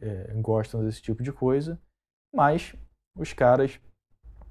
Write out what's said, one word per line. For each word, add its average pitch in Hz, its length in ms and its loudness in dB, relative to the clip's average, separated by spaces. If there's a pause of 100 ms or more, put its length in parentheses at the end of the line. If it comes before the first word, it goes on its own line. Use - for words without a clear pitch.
é, 104 360 -8
gostam 110 460 0
desse 110 180 -4
tipo 113 200 -4
de 135 100 -4
coisa. 143 480 -2 (540)
Mas 156 420 2 (420)
os 160 160 -8
caras, 131 460 4 (720)